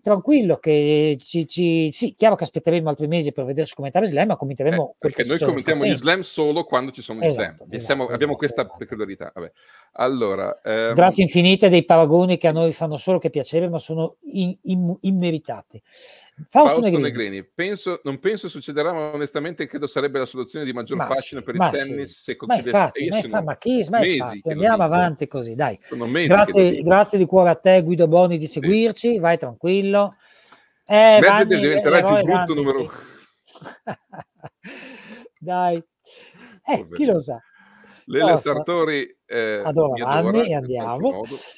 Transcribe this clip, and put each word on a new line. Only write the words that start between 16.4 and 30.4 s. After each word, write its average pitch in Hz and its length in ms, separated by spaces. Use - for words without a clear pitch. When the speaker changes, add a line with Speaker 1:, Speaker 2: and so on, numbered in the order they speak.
Speaker 1:
Fausto 285 280
Speaker 2:
Fausto 247 60
Speaker 1:
Negrini. 143 40
Speaker 2:
Negrini, 107 500
penso, 185 520
non 139 160
penso 196 280
succederà, 147 440
ma 151 200
onestamente 147 540
credo 147 220
sarebbe 135 320
la 127 40
soluzione 127 400
di 127 80
maggior 120 260
Speaker 1:
Ma 143 80
Speaker 2:
fascino 135 340
Speaker 1:
sì, 110 60
Speaker 2:
per 123 100
il - 40
Speaker 1:
ma 170 100
Speaker 2:
tennis 139 440
Speaker 1:
sì. - 80
Speaker 2:
se 123 160
Speaker 1:
Ma - 160
Speaker 2:
conclude-, 120 160
Speaker 1:
infatti, 175 300
Speaker 2:
e - 20
io 165 80
Speaker 1:
ma 202 60
Speaker 2:
sono 190 100
Speaker 1:
infa-, 185 160
ma 151 160
chi, 233 320
ma 226 80
Speaker 2:
mesi 185 160
Speaker 1:
infatti, 123 280
Speaker 2:
che 160 60
lo 160 40
Speaker 1:
andiamo 196 240
Speaker 2:
dico. 180 100
Speaker 1:
avanti 160 400
così, 117 300
dai. 123 320
Speaker 2:
Sono 120 180
mesi 147 220
che - 0
lo 175 80
Speaker 1:
Grazie, 196 340
Speaker 2:
dico. - 140
Speaker 1:
grazie 196 340
di 180 80
cuore 185 240
a 165 60
te, 185 260
Guido 165 240
Boni, 175 320
di 151 80
Speaker 2:
Sì. - 140
Speaker 1:
seguirci, 220 580
vai 170 180
tranquillo. 185 600